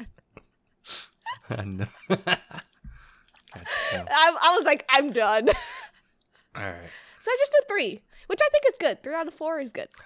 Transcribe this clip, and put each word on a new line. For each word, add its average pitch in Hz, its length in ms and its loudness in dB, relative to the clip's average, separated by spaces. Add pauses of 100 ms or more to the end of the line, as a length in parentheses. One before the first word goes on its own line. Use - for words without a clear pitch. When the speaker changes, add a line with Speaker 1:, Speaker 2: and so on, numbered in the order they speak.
(720)
Speaker 1:
<laughs> - 800 -16
I 107 140 -8
know. 98 220 -8 (120)
<laughs> - 100 -20
God 185 300 0 (1500)
damn. - 180 -4
Speaker 2:
I, 320 340 4
I 339 140 6
was 359 80 2
like, 294 240 2
"I'm 277 220 4
done." 220 380 2
<laughs> - 1080 -6
Speaker 1:
All 107 60 -8
right. 87 280 -8 (300)
Speaker 2:
So - 120 -4
I 508 80 0
just 554 120 0
did 554 160 4
three, 254 340 -2 (260)
which 359 140 0
I 605 80 4
think 587 180 4
is - 100 -2
good. 262 240 -2
three 277 120 -8
out 330 120 -4
of 330 80 -14
four 320 260 -4
is 262 120 -10
good - 160 -10 (180)